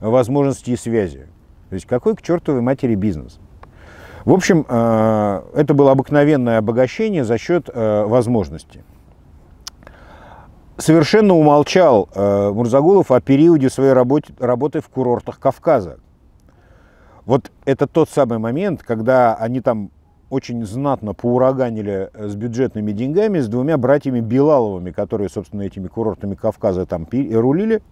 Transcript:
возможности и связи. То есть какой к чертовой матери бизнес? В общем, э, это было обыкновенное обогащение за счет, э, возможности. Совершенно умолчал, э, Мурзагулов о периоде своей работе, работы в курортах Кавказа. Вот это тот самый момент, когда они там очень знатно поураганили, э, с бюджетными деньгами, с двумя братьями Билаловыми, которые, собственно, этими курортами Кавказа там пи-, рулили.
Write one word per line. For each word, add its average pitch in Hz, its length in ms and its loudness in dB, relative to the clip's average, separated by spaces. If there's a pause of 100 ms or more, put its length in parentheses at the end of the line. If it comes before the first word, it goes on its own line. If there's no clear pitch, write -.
возможности 127 720 0
и 120 60 -2
связи. 92 500 -4 (420)
То - 60 -12
есть 92 120 -10
какой 202 300 -2
к - 60 -16
чертовой 160 380 -2
матери 123 340 -2
бизнес? 90 440 -6 (880)
В 131 80 4
общем, 180 360 2
э, 110 760 0 (120)
это 147 200 0
было 139 180 6
обыкновенное 135 640 2
обогащение 127 640 -2
за 113 140 -2
счет, 170 340 -4
э, 107 320 -2
возможности. 107 800 -2 (2000)
Совершенно 180 560 4
умолчал, 147 800 4
э, 101 380 0
Мурзагулов 139 580 2
о 127 100 4
периоде 139 500 4
своей 135 220 2
работе, 127 460 0
работы 131 420 -4
в - 80 -12
курортах 123 500 -4
Кавказа. 131 600 -2 (1300)
Вот 127 260 0 (140)
это 135 220 -2
тот 156 240 0
самый 120 280 0
момент, 139 440 -4
когда 117 520 2
они 117 260 -6
там 107 300 -4 (380)
очень 120 380 -8
знатно 117 480 -6
поураганили, 117 960 -2
э, 104 160 -12
с 101 80 -8
бюджетными 110 560 -4
деньгами, 165 460 -2
с 123 100 -2
двумя 131 300 -2
братьями 127 420 0
Билаловыми, 113 680 0
которые, 101 400 -4
собственно, 101 320 -10
этими 95 260 -10
курортами 104 460 -6
Кавказа 95 500 -4
там 82 220 -8
пи-, 120 280 -4
рулили. 175 460 0 (120)